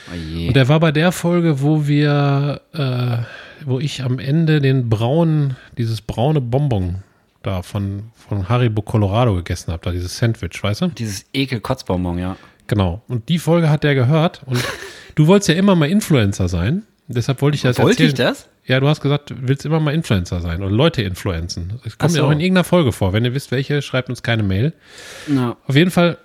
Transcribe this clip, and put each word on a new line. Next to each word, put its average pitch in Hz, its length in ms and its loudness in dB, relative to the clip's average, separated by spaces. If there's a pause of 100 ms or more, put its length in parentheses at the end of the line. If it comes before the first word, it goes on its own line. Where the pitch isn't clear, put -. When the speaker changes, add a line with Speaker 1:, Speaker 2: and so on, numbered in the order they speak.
(120)
Speaker 1:
Oh 90 40 -10
je. 82 320 -6
Speaker 2:
Und - 80 4
der 131 120 6
war 156 120 6
bei 160 120 4
der 160 200 2
Folge, 170 500 0
wo 151 260 2
wir, 143 760 2 (120)
äh, 123 440 -2 (480)
wo 131 140 -2
ich 139 240 -6
am 127 160 -2
Ende 156 420 2
den 131 280 2
braunen, 143 680 2 (220)
dieses 113 240 -4
braune 143 400 0
Bonbon 113 560 0 (460)
da 95 180 -4
von, 101 420 -6 (120)
von 98 340 -6
Haribo 117 320 0
Colorado 107 540 0
gegessen 87 360 -6
hab, 82 120 -8
da 90 80 -4
dieses 87 260 -6
Sandwich, 113 460 -2
weißt 104 180 -2
du? 180 60 0
Speaker 1:
Dieses 110 460 -8
Ekel-Kotzbonbon, 101 840 -4
ja. 92 180 -6 (320)
Speaker 2:
Genau. 98 400 0
Und 123 220 -6
die 170 100 0
Folge 165 300 2
hat 147 140 0
der 143 120 2
gehört 151 500 2
und 123 140 -4 (280)
<laughs> - 280 -20
du 151 120 4
wolltest 196 220 4
ja 151 60 2
immer 196 200 4
mal 151 140 2
Influencer 113 600 2
sein. 101 340 -2 (260)
Deshalb 120 320 -2
wollte 143 140 2
ich 135 60 -4
das 127 180 0
Speaker 1:
Wollte 160 240 4
Speaker 2:
erzählen. 156 60 4
Speaker 1:
ich 143 60 0
das? 147 320 -2 (180)
Speaker 2:
Ja, 131 140 2
du 135 80 2
hast 151 140 0
gesagt, 143 300 -2
du 131 100 -12
willst 135 240 -2
immer 160 160 0
mal 147 120 0
Influencer 95 460 0
sein 85 240 -4
oder 98 80 -2
Leute 135 300 2
influenzen. 90 840 -6
Das - 140 -12
kommt 156 140 2
Speaker 1:
Ach 170 40 0
Speaker 2:
ja 135 60 2
Speaker 1:
so. 131 60 2
Speaker 2:
auch 143 40 4
in 151 80 2
irgendeiner 185 240 2
Folge 165 300 2
vor. 95 180 0
Wenn 110 140 2
ihr 123 80 -2
wisst, - 180 -6
welche, 139 300 -2
schreibt - 280 -4
uns 123 140 -8
keine 113 200 0
Mail. 101 300 0 (540)
Speaker 1:
Ja. 127 300 0 (100)
Speaker 2:
Auf 135 80 2
jeden 170 160 4
Fall 175 340 2